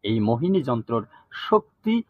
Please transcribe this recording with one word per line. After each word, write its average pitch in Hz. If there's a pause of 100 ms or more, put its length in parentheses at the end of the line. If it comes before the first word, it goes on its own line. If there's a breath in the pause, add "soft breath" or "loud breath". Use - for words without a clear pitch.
এই 110
মোহিনী 139
যন্ত্রর 117 (260 soft breath)
শক্তি -